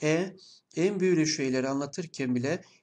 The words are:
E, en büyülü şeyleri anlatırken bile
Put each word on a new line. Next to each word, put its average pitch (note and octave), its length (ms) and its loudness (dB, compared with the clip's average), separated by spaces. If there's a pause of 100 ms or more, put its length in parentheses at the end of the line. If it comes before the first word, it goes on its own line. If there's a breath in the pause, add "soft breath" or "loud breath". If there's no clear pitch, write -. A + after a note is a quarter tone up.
E, E3+ 320 0 (400 loud breath)
en F#3+ 240 0
büyülü E3+ 280 4
şeyleri C3 420 0
anlatırken C#3 680 -4
bile C#3 280 -2 (200 loud breath)